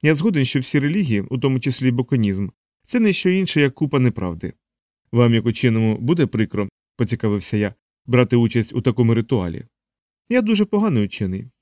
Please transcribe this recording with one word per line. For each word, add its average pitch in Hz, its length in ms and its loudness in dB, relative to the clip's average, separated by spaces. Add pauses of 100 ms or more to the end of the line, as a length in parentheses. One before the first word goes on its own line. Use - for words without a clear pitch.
Я 151 120 4
згоден, 156 300 0
що 131 160 -2
всі 135 180 -2
релігії, 143 420 0
у 127 180 -6
тому 131 220 0
числі 127 300 0
буконізм, 110 580 0 (360)
це - 160 -2
не 208 120 2
що 180 180 0
інше, 185 300 0
як 139 140 2
купа 143 240 -2
неправди». 92 540 -2 (600)
«Вам, 120 220 4
як 113 120 0
ученому, 113 520 0
буде 147 280 0
прикро», 104 420 -4 (280)
поцікавився 107 600 -2
я, 104 180 0 (320)
«брати 123 300 2
участь 117 380 0
у 123 60 -2
такому 117 340 2
ритуалі?» 110 500 -4 (640)
«Я 247 140 2
дуже 214 220 2
поганий 196 400 0
учений. 98 420 -6 (160)